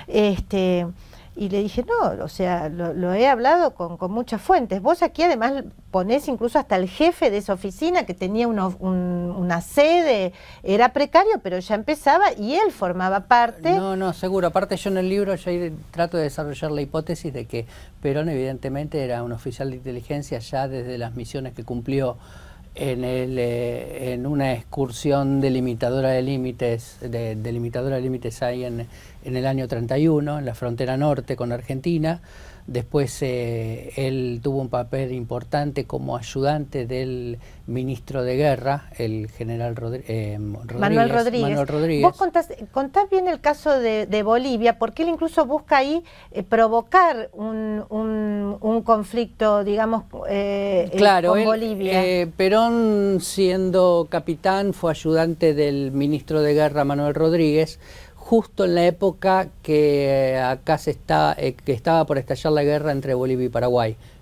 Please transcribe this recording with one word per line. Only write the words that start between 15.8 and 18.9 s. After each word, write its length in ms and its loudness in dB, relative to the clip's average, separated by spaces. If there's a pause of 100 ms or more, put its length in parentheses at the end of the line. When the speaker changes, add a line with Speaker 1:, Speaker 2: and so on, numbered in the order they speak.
Speaker 2:
trato 260 -2
de 60 0
desarrollar 460 -6
la 120 -4
hipótesis 500 -6
de 140 -10
que 180 -6 (380)
Perón 260 -2
evidentemente 760 -4